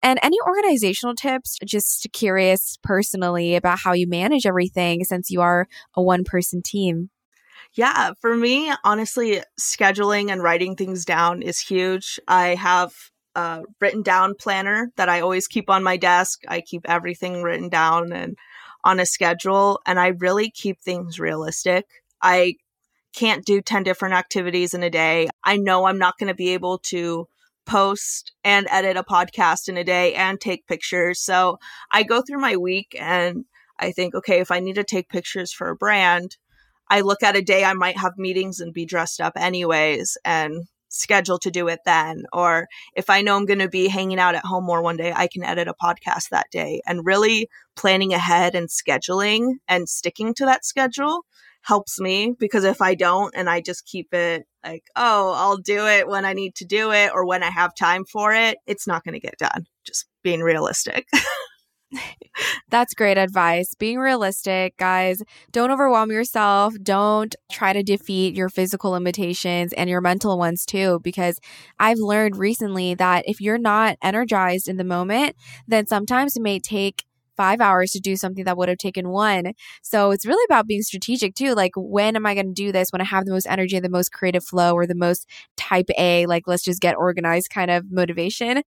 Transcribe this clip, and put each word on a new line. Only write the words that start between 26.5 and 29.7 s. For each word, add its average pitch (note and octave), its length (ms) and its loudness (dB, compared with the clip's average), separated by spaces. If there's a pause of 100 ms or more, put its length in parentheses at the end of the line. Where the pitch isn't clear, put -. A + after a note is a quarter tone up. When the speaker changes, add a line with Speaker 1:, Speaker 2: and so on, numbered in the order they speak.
Speaker 2:
able F3+ 300 -2
to E3+ 500 -6 (360)
post - 680 0 (100)
and G3+ 260 4
edit F#3+ 280 2
a F#3 60 -4
podcast F3+ 680 0